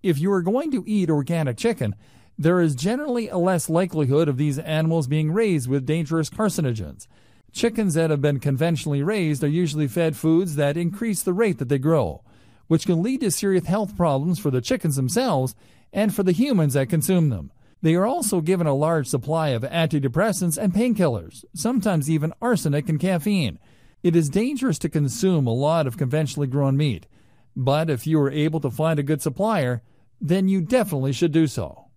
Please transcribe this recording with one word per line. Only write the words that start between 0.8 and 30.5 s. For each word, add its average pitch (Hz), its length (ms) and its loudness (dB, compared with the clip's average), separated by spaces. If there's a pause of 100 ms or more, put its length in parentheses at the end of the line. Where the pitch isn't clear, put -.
eat 190 240 0
organic 147 480 0
chicken, 143 360 -2 (440)
there 170 240 4
is 156 120 2
generally 240 540 -2
a - 80 -6
less 180 320 0
likelihood 156 600 2
of 127 100 -2
these 143 200 0
animals 160 500 0
being 156 220 0
raised 175 380 0
with 135 160 0
dangerous 156 460 -2
carcinogens. 123 760 -4 (460)
Chickens 220 420 0
that 165 140 2
have 147 140 0
been 143 180 2
conventionally 147 600 0
raised 160 420 0
are 143 40 2
usually 151 400 0
fed 160 280 0
foods 160 400 2
that 147 220 0
increase 190 440 -2
the 180 120 0
rate 202 240 0
that 131 100 -4
they 139 100 2
grow, 131 440 0 (460)
which 160 180 2
can 170 160 2
lead 262 180 -2
to 208 120 0
serious 190 340 0
health 202 300 -2
problems 160 420 0
for 143 140 -2
the 127 80 0
chickens 160 340 -2
themselves 139 640 0 (360)
and 208 220 0
for 202 80 -2
the 185 80 2
humans 175 440 2
that 135 140 2
consume 165 420 2
them. 82 200 -6 (320)
They 160 140 4
are 190 100 2
also 262 340 -2
given 170 280 0
a 139 60 2
large 151 340 0
supply 151 400 -2
of 120 140 -2
antidepressants 160 920 0
and 196 160 0
painkillers, 175 800 0
sometimes 185 560 0
even 160 320 0
arsenic 156 480 0
and 156 120 0
caffeine. 175 580 0 (460)
It 175 100 4
is 160 140 4
dangerous 233 500 0
to 170 100 -4
consume 147 600 2
a 113 40 0
lot 147 360 2
of 117 100 -8
conventionally 143 480 -2
grown 135 300 0
meat, 139 300 -2 (500)
but 143 340 0
if 131 160 -2
you 156 140 2
are 139 100 2
able 151 300 0
to 139 100 -2
find 156 300 -2
a - 20 -2
good 147 180 -2
supplier, 151 640 -2 (380)
then 190 280 2
you 190 120 2